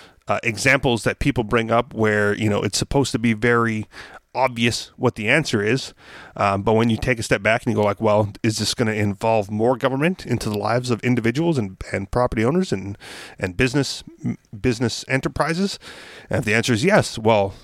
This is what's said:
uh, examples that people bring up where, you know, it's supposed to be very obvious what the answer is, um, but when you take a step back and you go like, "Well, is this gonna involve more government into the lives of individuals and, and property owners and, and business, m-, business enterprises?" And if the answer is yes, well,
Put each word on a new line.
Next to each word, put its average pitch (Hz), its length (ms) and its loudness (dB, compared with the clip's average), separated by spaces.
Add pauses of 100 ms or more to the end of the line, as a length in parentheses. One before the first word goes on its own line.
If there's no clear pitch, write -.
(280)
uh, 107 140 0
examples 120 640 2
that 110 140 -2
people 127 260 0
bring 113 260 0
up 120 240 0
where, 104 400 2
you 104 160 0
know, 101 120 0
it's 110 140 -2
supposed - 360 0
to 123 60 -2
be 117 140 2
very 113 560 0 (460)
obvious 120 640 0
what 123 200 0
the 107 120 -4
answer 127 340 2
is, 113 300 -2 (440)
um, 101 260 2
but 110 100 2
when 110 160 4
you 110 80 2
take 123 220 0
a 113 40 -8
step 107 200 0
back 110 240 2
and 123 40 2
you 107 60 0
go 107 80 2
like, 101 160 0
"Well, 107 320 4 (100)
is 110 140 0
this 107 160 -2
gonna 110 200 0
involve 104 580 0
more 113 260 2
government 139 480 0
into 123 240 -2
the 107 80 -2
lives 117 340 -2
of 107 140 0
individuals 123 540 2
and, 98 180 -4 (160)
and 98 180 -4
property 123 320 0
owners 170 300 0
and, 98 240 -6 (420)
and 92 200 -4
business, 131 440 0 (220)
m-, 120 140 -4 (200)
business 117 480 -2
enterprises?" 156 720 -2 (520)
And 98 80 0
if 90 80 -4
the 104 80 2
answer 117 180 2
is 110 100 2
yes, 180 360 2
well, 107 340 4 (120)